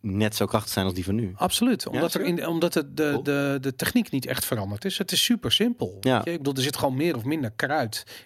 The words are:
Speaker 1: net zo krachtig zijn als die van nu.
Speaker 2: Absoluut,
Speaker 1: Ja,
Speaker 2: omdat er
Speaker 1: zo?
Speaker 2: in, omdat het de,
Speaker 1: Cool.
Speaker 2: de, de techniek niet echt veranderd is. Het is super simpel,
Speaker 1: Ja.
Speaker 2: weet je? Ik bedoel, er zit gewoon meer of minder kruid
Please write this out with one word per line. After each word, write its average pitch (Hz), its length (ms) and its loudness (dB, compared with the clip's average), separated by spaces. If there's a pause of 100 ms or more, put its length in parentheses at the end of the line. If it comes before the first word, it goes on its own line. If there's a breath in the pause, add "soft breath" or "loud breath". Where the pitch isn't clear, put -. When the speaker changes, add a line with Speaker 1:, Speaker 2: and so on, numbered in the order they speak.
Speaker 1:
net 104 340 0
zo 107 100 2
krachtig 107 260 0
zijn 98 140 0
als 95 80 0
die 90 100 -4
van 98 120 0
nu. 110 200 -2
Speaker 2:
Absoluut, 226 480 2
Speaker 1:
Ja, - 60 -6
Speaker 2:
omdat 160 240 0
er 175 80 -2
Speaker 1:
zo? - 60 -2
Speaker 2:
in, 170 200 0
omdat 165 260 0
het 143 240 -2
de, 151 140 2
Speaker 1:
Cool. 135 120 0
Speaker 2:
de, 143 380 0
de 131 140 -4
techniek - 360 0
niet 131 140 -2
echt 127 200 -4
veranderd 104 400 -4
is. 190 120 -4
Het - 140 -4
is 175 120 2
super 220 280 2
simpel, 196 500 0
Speaker 1:
Ja. 127 140 6
Speaker 2:
weet 110 100 4
je? 165 60 -2
Ik 170 60 -2
bedoel, 139 160 0
er 131 80 0
zit 143 160 0
gewoon 135 180 2
meer 156 200 2
of 113 80 -4
minder 135 320 0
kruid 135 500 -2 (200 loud breath)